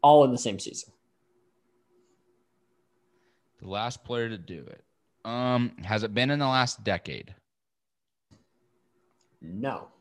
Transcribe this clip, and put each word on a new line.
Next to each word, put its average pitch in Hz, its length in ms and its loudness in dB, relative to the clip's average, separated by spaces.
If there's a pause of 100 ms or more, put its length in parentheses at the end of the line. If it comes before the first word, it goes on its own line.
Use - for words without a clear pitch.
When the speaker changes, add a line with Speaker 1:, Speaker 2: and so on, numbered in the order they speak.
Speaker 1:
all 147 220 10
in 131 80 6
the 123 60 0
same 104 220 -4
season. - 320 -12 (2750)
Speaker 2:
The 95 60 -16
last 107 360 -6
player 117 260 -4
to 110 80 -8
do 82 300 -14
it. - 160 -20 (420)
Um, 120 580 -2
has 107 200 -2
it 107 100 -6
been 123 160 2
in 147 100 0
the 143 80 0
last 127 360 0
decade? 90 500 -6 (2000)
Speaker 1:
No. 104 480 -8 (120)